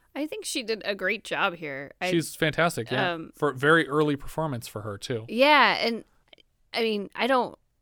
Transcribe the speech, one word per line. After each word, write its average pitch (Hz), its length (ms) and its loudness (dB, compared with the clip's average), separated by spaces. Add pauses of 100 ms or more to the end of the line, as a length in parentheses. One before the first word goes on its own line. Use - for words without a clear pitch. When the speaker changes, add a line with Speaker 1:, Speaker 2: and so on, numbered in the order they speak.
(160)
Speaker 1:
I 294 100 -4
think 403 180 -10
she 277 200 -4
did 214 220 -4
a 208 100 -2
great 196 280 -2
job 170 320 -2
here. 143 360 -10 (100)
I, 180 100 -2
Speaker 2:
She's 170 240 0
fantastic, 160 560 0
yeah. 180 220 0
Speaker 1:
um, 160 220 -10
Speaker 2:
For 151 140 0
a 131 60 -2
very 147 320 6
early 151 280 2
performance 139 520 -4
for - 140 -10
her, 101 160 -6
too. 113 320 -4
Speaker 1:
Yeah, 247 500 6
and, 233 240 -2 (680)
I 233 80 -2
mean, 214 340 -2
I 220 120 0
don't 247 300 0 (240)